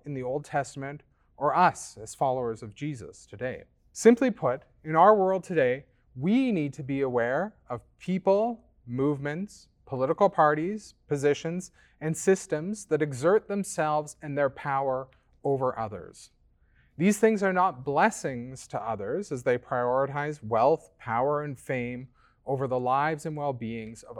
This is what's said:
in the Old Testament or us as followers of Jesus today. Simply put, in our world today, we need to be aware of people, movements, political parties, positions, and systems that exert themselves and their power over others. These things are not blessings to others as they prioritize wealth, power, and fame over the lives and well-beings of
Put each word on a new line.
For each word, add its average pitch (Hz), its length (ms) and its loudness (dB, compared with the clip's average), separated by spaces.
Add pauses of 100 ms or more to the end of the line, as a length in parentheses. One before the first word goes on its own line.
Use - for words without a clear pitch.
in 147 80 -10
the 131 100 -8
Old 139 220 -6
Testament 139 580 -6 (360)
or 139 180 2
us 170 440 2
as 110 140 -16
followers 127 480 -2
of 107 120 -16
Jesus 120 520 -12
today. 110 380 -12 (280)
Simply 240 380 6
put, 131 320 -2 (220)
in 156 120 -2
our 196 180 10
world 190 300 2
today, 139 400 0 (300)
we 220 380 2
need 147 220 -2
to 151 80 -12
be 139 180 -4
aware 131 540 0 (140)
of 120 120 -8 (180)
people, 196 640 0 (220)
movements, 147 840 -4 (160)
political 151 460 2
parties, 160 640 0 (140)
positions, 147 640 -2 (300)
and 156 160 -4
systems 190 720 -2
that 151 160 0
exert 156 440 0
themselves 151 760 -2
and 147 140 -6
their 143 140 2
power 135 580 -4 (360)
over 131 340 0
others. 101 520 -10 (680)
These 196 220 2
things 220 240 4
are 190 100 2
not 180 320 0
blessings 139 840 -2
to 110 140 -6
others 113 500 -4
as 123 100 -6
they 123 160 2
prioritize 139 840 -2
wealth, 117 560 2
power, 135 440 -2
and 143 160 -8
fame 123 500 -6 (380)
over 135 200 -2
the 127 140 -2
lives 143 460 0
and 151 100 -8
well-beings 117 640 -8
of 117 180 -18